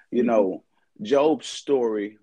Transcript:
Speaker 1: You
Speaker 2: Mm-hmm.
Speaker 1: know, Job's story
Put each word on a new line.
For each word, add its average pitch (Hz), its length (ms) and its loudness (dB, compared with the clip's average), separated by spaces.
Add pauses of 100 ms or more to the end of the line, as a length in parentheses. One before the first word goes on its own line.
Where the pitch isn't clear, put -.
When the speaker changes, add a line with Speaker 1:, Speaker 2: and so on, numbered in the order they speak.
(120)
Speaker 1:
You 117 120 0
Speaker 2:
Mm-hmm. 117 40 2
Speaker 1:
know, 104 360 0 (380)
Job's 135 460 2
story 107 760 -4